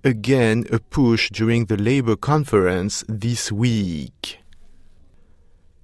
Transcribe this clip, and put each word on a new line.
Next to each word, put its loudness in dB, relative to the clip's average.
again 2
a 0
push 2
during 0
the -2
Labour 0
conference 0
this -4
week. -4